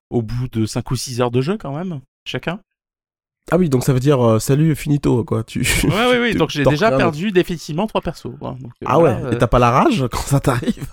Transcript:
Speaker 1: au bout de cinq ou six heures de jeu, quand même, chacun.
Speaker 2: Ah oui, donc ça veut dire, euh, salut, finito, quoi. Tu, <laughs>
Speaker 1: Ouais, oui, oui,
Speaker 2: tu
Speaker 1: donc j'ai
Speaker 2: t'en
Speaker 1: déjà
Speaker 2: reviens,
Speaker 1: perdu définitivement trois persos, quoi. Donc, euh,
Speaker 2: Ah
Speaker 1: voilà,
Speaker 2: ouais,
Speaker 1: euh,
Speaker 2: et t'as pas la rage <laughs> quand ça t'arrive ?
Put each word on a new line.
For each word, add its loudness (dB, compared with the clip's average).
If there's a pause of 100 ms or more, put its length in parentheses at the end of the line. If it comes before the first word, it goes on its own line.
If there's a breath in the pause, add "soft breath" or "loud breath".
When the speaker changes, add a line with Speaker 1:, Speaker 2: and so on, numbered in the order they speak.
(100)
Speaker 1:
au 0
bout -6
de -2
cinq -6
ou -2
six -4
heures 0
de 0
jeu, -2
quand -10
même, -8 (260)
chacun. -8 (920)
Speaker 2:
Ah 2
oui, 2
donc 0
ça 2
veut 2
dire, 2
euh, 4
salut, 2
finito, 0
quoi. -4
Tu, -6
<laughs> 0
Speaker 1:
Ouais, 2
oui, 4
oui, 0
Speaker 2:
tu 0
Speaker 1:
donc 2
j'ai -2
Speaker 2:
t'en 4
Speaker 1:
déjà 2
Speaker 2:
reviens, 2
Speaker 1:
perdu 0
définitivement -2
trois -4
persos, -8 (100)
quoi. -10
Donc, -16 (100)
euh, -8
Speaker 2:
Ah 2
Speaker 1:
voilà, 4
Speaker 2:
ouais, -6
Speaker 1:
euh, -2
Speaker 2:
et -2
t'as 4
pas 4
la 4
rage 2
<laughs> -4
quand -8
ça 0
t'arrive ? -2